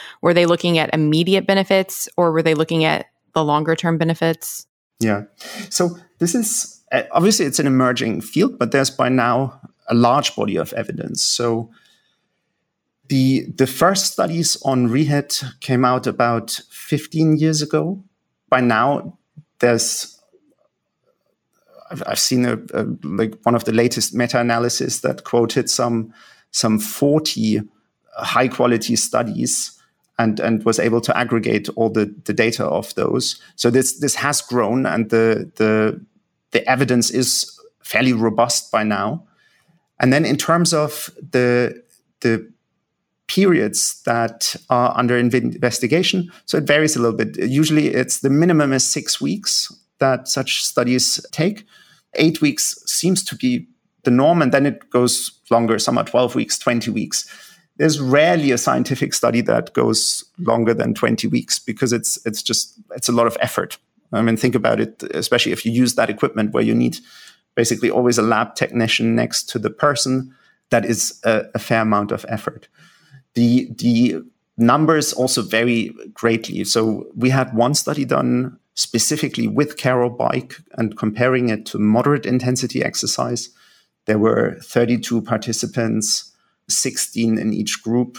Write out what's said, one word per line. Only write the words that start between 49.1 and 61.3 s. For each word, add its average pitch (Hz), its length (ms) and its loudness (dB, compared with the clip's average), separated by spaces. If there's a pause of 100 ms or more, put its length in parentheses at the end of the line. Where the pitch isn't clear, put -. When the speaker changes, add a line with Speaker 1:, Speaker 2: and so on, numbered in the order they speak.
Speaker 2:
weeks - 520 -4 (280)
that 131 280 0
such - 360 -4
studies 127 680 0
take. 196 340 -2 (480)
Eight 156 280 2
weeks - 440 -2
seems 180 400 0
to - 100 -10
be 123 320 -2 (360)
the 127 80 2
norm, 151 300 4
and 127 100 2
then 139 140 4
it 120 240 -4
goes - 420 0 (180)
longer. 113 300 2
Some 120 180 -2
are - 80 0
twelve 123 300 0
weeks, 117 240 -4
twenty 120 320 -2
weeks. - 340 -4 (520)
There's 147 220 2
rarely 147 520 4
a 120 60 2
scientific 127 560 0
study 120 280 0
that 113 320 0
goes 117 500 0 (140)
longer 117 360 2
than 110 200 -2
twenty 113 340 -2
weeks 120 320 -2